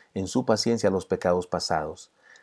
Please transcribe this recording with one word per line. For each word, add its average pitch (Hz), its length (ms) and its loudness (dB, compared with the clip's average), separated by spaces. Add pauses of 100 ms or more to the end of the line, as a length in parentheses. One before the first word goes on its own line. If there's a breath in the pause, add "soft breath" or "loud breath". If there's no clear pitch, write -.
(120 soft breath)
en 98 140 -4
su 127 180 0
paciencia 113 460 2
los 95 160 -2
pecados 90 400 0
pasados. 80 640 -4 (320 soft breath)